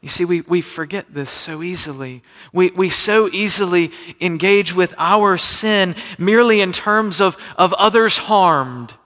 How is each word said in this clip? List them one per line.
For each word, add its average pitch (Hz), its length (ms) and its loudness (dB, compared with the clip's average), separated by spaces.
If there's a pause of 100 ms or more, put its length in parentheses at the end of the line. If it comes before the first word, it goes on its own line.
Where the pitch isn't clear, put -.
You 151 60 -18
see, - 160 -4
we, 175 180 0
we 175 200 -2
forget 165 520 -10
this 143 160 -10
so 160 320 -12
easily. 135 600 -10 (320)
We, 185 160 4
we 180 200 0
so 208 380 2
easily 180 640 0 (300)
engage 180 520 0
with 180 240 0
our 196 400 4
sin 196 580 0 (220)
merely 220 440 4
in 185 100 0
terms 208 480 -2
of, 190 160 2 (220)
of 180 160 4
others 214 440 2
harmed 139 760 0 (120)